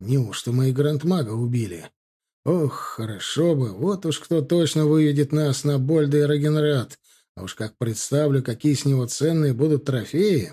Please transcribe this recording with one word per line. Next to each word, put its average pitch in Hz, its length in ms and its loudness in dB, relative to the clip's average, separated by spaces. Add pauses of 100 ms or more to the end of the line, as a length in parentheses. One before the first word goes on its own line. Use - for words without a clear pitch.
«Неужто 120 500 -2
мои 131 220 2
грандмага 147 580 0
убили? 113 600 -4 (540)
Ох, 156 300 0
хорошо 113 800 -2
бы, 123 180 -2
вот 180 320 -4
уж 160 140 -2
кто 165 240 0
точно 156 420 2
выведет 147 480 4
нас 151 320 0
на 147 140 2
Больда 147 400 2
и 147 40 4
Рагенрад. 147 760 0 (380)
А 95 80 -12
уж 95 100 -12
как - 240 -10
представлю, 135 640 0
какие 131 320 0
с 131 100 -2
него 135 220 2
ценные 151 480 0
будут 147 300 0
трофеи». 131 680 0